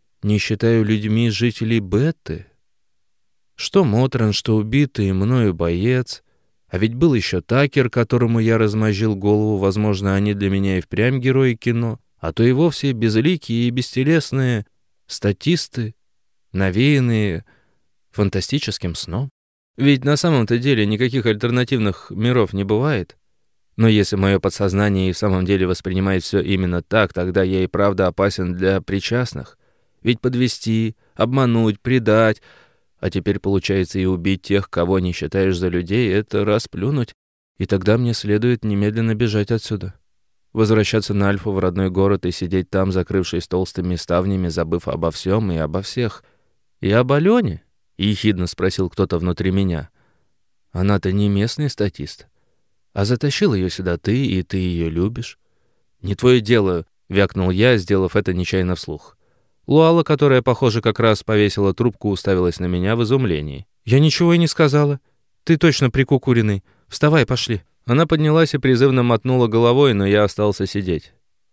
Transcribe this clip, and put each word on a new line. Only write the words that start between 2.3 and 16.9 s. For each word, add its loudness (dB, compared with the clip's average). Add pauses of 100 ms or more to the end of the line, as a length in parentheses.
Что 0
Мотран, 0
что -2
убитый 0
мною 0
боец. -2 (460)
А -6
ведь 0
был 2
еще -2
Такер, 0
которому 0
я 2
размозжил 0
голову. 2
Возможно, 0
они 0
для -2
меня 0
и 0
впрямь -2
герои 2
кино, -2 (200)
а -6
то 0
и 4
вовсе 0
безликие 0
и 0
бестелесные -2 (420)
статисты, -4 (580)
навеянные 0 (680)